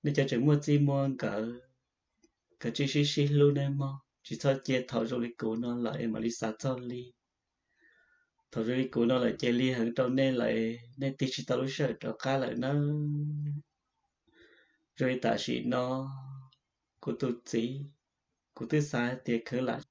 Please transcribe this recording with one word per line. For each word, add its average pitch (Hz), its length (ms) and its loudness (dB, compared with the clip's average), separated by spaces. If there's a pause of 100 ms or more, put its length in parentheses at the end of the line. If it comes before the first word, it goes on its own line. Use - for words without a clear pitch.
Nên 147 120 0
cho 139 140 4
trẻ 127 80 0
mua 147 260 4
chi 147 160 4
mua 139 300 4 (100)
cỡ, 110 340 -4 (1040)
cỡ 117 160 -4
chi 139 120 0
xí 147 180 2
xí 143 220 2
luôn 143 280 6
em 139 240 0
mò. 135 240 -6 (200)
Chỉ 113 180 -10
cho 135 240 4
chia 127 240 0
thầu 117 160 0
rồi 120 320 -2
cổ 113 200 -2
nó 120 200 -4
lại 117 300 -2
mà 110 140 -2
đi 113 100 0
xa 113 280 -4
cho 131 200 -2
li. 123 340 -10 (1400)
Thầu 113 140 -4
rồi 127 280 0
cổ 117 120 2
nó 127 140 4
lại 120 200 2
chia 123 140 2
li 123 180 2
hẳn 117 260 0
trong 127 180 2
nên 135 200 4
lại, 113 440 0 (180)
nên 135 200 -4
tí 139 140 0
chỉ 120 160 -6
tao 127 120 0
lúc 135 120 0
sợ 135 300 -2
cho 113 180 -6
cá 135 200 0
lại 120 180 -2
nó. 131 180 0 (2250)
Rồi 127 260 2
ta 113 160 2
chỉ 123 260 -2
nó, 127 460 0 (880)
của - 180 -4
tôi 123 140 0 (120)
chỉ, 123 360 -2 (760)
của - 160 -8
tôi 151 120 4
sai 123 420 -2
thì 117 200 2
khứ 127 160 -2
lại. 120 200 -2 (100)